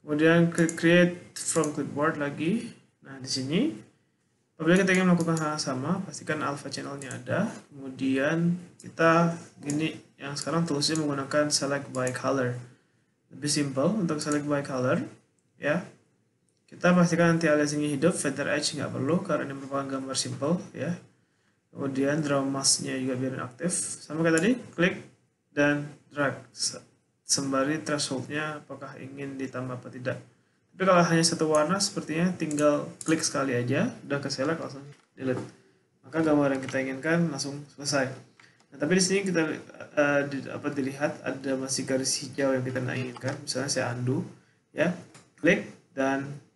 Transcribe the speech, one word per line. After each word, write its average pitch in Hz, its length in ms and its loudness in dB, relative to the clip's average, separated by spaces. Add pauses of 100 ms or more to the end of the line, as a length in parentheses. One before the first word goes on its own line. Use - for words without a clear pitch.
Kemudian 160 480 6
ke 165 240 2
create 175 640 4
from 151 400 0
clipboard 147 400 0
lagi. 147 560 -2 (320)
Nah, 135 160 -18
di 127 80 -12
sini 160 480 0 (800)
apabila 170 240 6
kita 185 160 4
ingin 185 160 6
melakukan 165 240 2
hal 151 240 -2
yang - 0 -
sama, 147 400 -2
pastikan 151 400 -6
alpha 139 320 -6
channelnya 139 400 -10
ada. 127 400 -2 (160)
Kemudian 139 880 0 (240)
kita 165 560 4 (240)
gini, 147 400 -2 (160)
yang 139 160 -10
sekarang 151 320 -2
toolsnya 147 320 0
menggunakan 147 560 0
select 139 400 -2
by 127 240 0
color. 131 400 0 (800)
Lebih 147 160 -4
simple 147 480 2
untuk 156 160 0
select 147 320 -2
by 143 160 0
color, 139 400 0 (560)
ya. 156 240 0 (840)
Kita - 240 2
pastikan 170 480 6
anti 165 80 2
aliasingnya 147 480 2
hidup, 165 160 4
feather 139 400 -2
edge 147 240 -2
nggak 131 160 -4
perlu 131 320 0
karena 139 240 -2
ini 139 80 -8
merupakan 135 320 -6
gambar 131 320 -6
simple, 135 400 -2 (160)
ya. 160 160 -4 (800)
Kemudian 139 480 0
draw 143 240 0
mask-nya 139 560 0
juga 127 160 -2
biarin 131 240 -4
aktif. 170 320 -4
Sama - 480 -6
kayak 165 160 4
tadi, 185 140 4 (260)
klik 185 240 2 (480)
dan 147 400 0 (240)
drag. 139 240 -2 (160)
Se-, - 320 -6 (400)
sembari 139 560 0
threshold-nya 147 800 -4
apakah 135 400 -16
ingin 139 400 -10
ditambah 127 400 -8
apa 127 80 -16
tidak. 127 320 -6 (560)
Tapi 190 80 -2
kalau 185 240 8
hanya 165 160 4
satu 160 240 0
warna, 156 320 2
sepertinya 170 560 -2
tinggal 147 480 2 (160)
klik 160 240 0
sekali 135 320 0
aja, 135 320 0 (160)
udah 143 160 -4
ke - 80 -6
select, 156 320 -2
langsung 139 240 -10 (320)
delete. 131 240 -2 (640)
Maka 156 160 -4
gambar 147 320 4
yang 131 160 -2
kita 131 160 0
inginkan 151 480 0
langsung 139 320 -6 (120)
selesai. 135 360 0 (560)
Nah, 139 80 -20
tapi 151 160 0
di 185 120 6
sini 190 200 2
kita, 170 160 2 (560)
eh, 143 320 4
di-, 139 240 -6
apa, 123 160 -6
dilihat 135 560 -4
ada 135 320 -4
masih 131 320 -4
garis 131 320 0
hijau 135 320 -2
yang 127 120 0
kita 127 200 -4
nggak 123 160 -4
inginkan. 123 400 -6
Misalnya 139 320 -4
saya 120 240 -2
undo, 131 280 0 (520)
ya, 175 160 2 (480)
klik - 280 2 (280)
dan 135 320 0 (280)